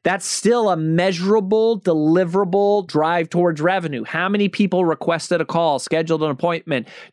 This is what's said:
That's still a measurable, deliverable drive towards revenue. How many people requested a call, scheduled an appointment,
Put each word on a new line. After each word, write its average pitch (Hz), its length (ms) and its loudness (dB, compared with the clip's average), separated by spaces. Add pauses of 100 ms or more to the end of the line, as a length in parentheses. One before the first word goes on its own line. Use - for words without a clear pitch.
That's 190 240 -2
still 220 420 0
a 175 80 2
measurable, 190 1040 0
deliverable 185 1040 2
drive 160 460 0
towards 175 300 0
revenue. 165 420 -2
How 170 260 -4
many 202 200 0
people 185 360 0
requested 165 560 -2
a 156 40 -4
call, 160 340 0
scheduled 160 460 -2
an 151 80 -2
appointment, 156 560 -4 (240)